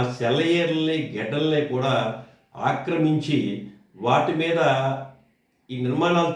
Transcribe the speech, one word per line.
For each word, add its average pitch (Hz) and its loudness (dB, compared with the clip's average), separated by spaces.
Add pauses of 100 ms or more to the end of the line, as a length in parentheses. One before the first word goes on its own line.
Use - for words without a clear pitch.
(180)
సెలయేర్లని, 160 2 (180)
గెడ్డల్ని 147 0 (100)
కూడా 127 0 (760)
ఆక్రమించి 151 0 (680)
వాటి 151 2
మీద 165 0 (1120)
ఈ 127 -8 (100)
నిర్మాణాలు 165 2